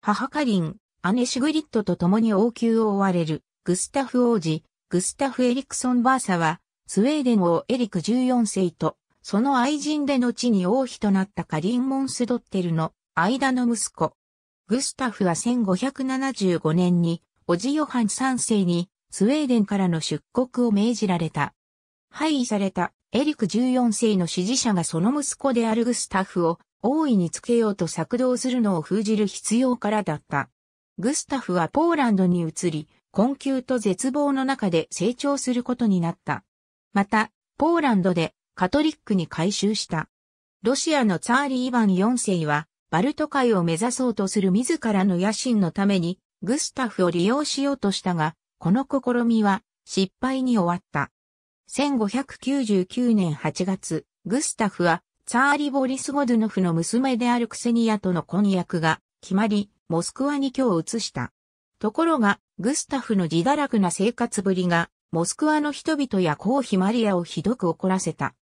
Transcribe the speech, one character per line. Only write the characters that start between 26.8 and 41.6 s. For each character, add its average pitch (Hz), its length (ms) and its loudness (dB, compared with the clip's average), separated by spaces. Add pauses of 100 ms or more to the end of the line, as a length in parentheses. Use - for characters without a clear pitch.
王 302 220 2
位 254 100 2
に 175 140 2
つ - 120 -10
け 240 160 0
よ 220 120 2
う 202 60 -4
と 180 100 -2
策 165 320 -4
動 254 200 2
す 254 120 -4
る 247 100 0
の 202 180 2
を 160 40 -2
封 202 220 -2
じ 214 120 0
る 208 120 0
必 - 280 -4
要 247 220 2
か 208 140 -4
ら 214 100 0
だ 156 140 -4
っ 147 120 -12
た。 139 220 -4 (480)
グ 220 160 -2
ス - 120 -6
タ 277 140 -4
フ 185 140 -4
は 170 160 0
ポ 330 220 2
ー 339 40 2
ラ 269 140 2
ン 208 60 4
ド 185 100 2
に 180 160 2
移 165 300 -4
り、 151 160 -8 (240)
困 254 240 2
窮 269 260 -2
と 254 160 -2
絶 220 340 -2
望 285 220 0
の 262 120 -2
中 262 260 -2
で 165 180 0
成 214 240 -2
長 285 240 -2
す 254 160 -2
る 240 100 -2
こ 247 120 -4
と 240 100 -2
に 190 160 2
な 170 120 -2
っ - 120 -12
た。 131 180 -6 (480)
ま 196 140 2
た、 220 260 0 (280)
ポ 330 160 4
ー 339 60 2
ラ 269 120 2
ン 190 80 4
ド 180 140 2
で 165 180 -2 (220)
カ 185 140 0
ト 294 120 2
リ 311 120 0
ッ - 100 -14
ク - 100 -2
に 175 140 0
改 175 240 -2
宗 202 240 0
し - 100 -6
た。 156 240 -6 (540)
ロ 226 100 2
シ 311 220 0
ア 262 100 2
の 180 140 2
ツ - 140 -2
ァ - 20 4 (100)
ー 277 40 -4
リ・ 254 180 -2